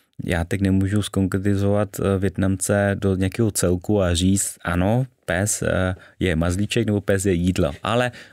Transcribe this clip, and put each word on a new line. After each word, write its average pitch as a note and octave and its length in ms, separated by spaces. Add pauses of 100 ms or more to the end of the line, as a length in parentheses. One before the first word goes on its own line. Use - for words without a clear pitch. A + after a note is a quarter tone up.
(240)
já E2+ 200
teď F#2+ 180
nemůžu F#2+ 400
zkonkretizovat, G2+ 880 (100)
eh, G2 200
Vietnamce G2 800
do G2 160
nějakého F#2+ 360
celku F2+ 500
a F2 120
říct, F#2+ 480
ano, G2 440 (200)
pes, F#2+ 360
eh, F2+ 340 (240)
je F#2 160
mazlíček F#2 500
nebo G#2 160
pes G2 240
je G2 80
jídlo. F2 380 (120)
Ale, A#2+ 280 (220)